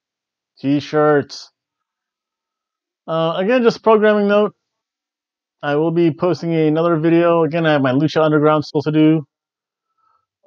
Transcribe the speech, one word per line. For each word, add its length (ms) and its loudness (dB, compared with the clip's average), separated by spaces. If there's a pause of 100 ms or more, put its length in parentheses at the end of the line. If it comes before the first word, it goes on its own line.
(600)
T-shirts. 920 -2 (1500)
Uh, 300 -4
again, 280 0
just 200 0
programming 460 2
note. 260 0 (1040)
I 140 -4
will 160 -2
be 220 0
posting 400 -4
another 440 0
video. 460 2
Again, 220 -2
I 80 0
have 80 0
my 100 0
Lucha 320 0
Underground 400 2
still 200 -6
to 100 -6
do. 340 2 (1200)